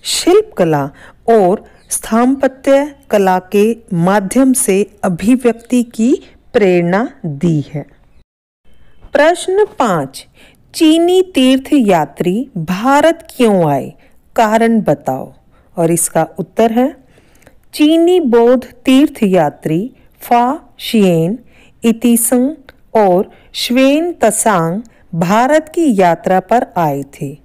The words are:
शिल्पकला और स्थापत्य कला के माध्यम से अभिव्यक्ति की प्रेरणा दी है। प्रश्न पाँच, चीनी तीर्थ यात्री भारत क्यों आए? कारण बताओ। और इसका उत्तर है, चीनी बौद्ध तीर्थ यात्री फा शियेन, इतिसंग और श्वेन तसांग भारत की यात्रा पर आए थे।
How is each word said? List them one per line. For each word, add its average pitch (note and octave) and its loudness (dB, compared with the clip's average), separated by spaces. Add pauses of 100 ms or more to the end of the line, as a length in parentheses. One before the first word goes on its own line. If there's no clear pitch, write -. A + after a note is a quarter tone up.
शिल्पकला E3+ 0 (400)
और G#3+ 2 (240)
स्थापत्य C4+ -2 (140)
कला F#3 2
के G#3+ 0 (160)
माध्यम G3 2
से G3+ -2 (120)
अभिव्यक्ति A3+ 0
की A#3+ -2 (320)
प्रेरणा F#3+ 0 (160)
दी D3+ -2
है। C#3+ -10 (1300)
प्रश्न F4+ 0
पाँच, A#3 -6 (460)
चीनी E4+ 2
तीर्थ C4+ 0
यात्री G3+ 0
भारत C4+ -2 (100)
क्यों G3 2
आए? C#3 -6 (420)
कारण A3+ 0
बताओ। C#3 -4 (440)
और E3 0
इसका E3 -2 (100)
उत्तर A3 -2
है, B3 -2 (800)
चीनी E4 2
बौद्ध A#3+ 2 (220)
तीर्थ C4+ 2
यात्री F3+ -2 (300)
फा A#3+ 0 (200)
शियेन, F#3 0 (440)
इतिसंग A#3+ 0 (400)
और G3+ 0 (220)
श्वेन C#4+ 0
तसांग G3+ -2 (340)
भारत A#3+ 0
की C4 0
यात्रा F3+ 0
पर A#3+ -2 (120)
आए D3 -4 (180)
थे। D3 -12